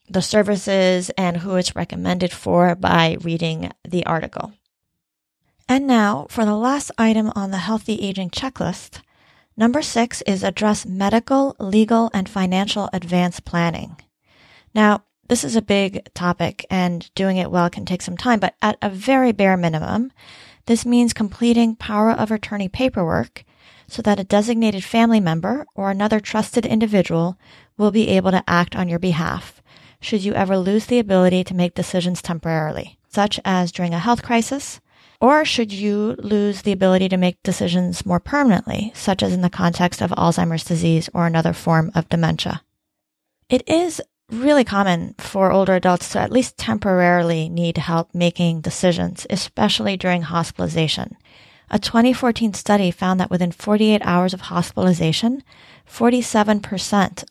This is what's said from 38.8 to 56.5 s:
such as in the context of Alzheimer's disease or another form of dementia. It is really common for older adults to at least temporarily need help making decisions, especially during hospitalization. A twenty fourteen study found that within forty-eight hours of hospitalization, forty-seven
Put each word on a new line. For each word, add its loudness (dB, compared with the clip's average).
such -2
as 0
in 0
the 2
context 0
of -2
Alzheimer's 0
disease 0
or 0
another 2
form 0
of -2
dementia. -2
It 0
is 0
really 4
common 0
for 0
older 4
adults 2
to -4
at -2
least 0
temporarily 0
need -2
help -2
making 0
decisions, -2
especially -2
during -2
hospitalization. -4
A 0
twenty 2
fourteen -2
study 0
found -2
that -2
within 0
forty-eight 2
hours 2
of -12
hospitalization, 0
forty-seven 2